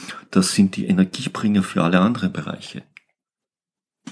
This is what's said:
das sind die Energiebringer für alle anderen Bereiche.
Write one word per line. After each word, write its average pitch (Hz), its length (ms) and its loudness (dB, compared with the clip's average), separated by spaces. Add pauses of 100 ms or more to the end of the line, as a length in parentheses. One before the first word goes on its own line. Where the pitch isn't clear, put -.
(320)
das 92 220 2
sind 98 200 4
die 95 120 -6
Energiebringer 95 760 0
für 90 220 -2
alle 90 160 4
anderen 104 320 0
Bereiche. - 500 -10 (1300)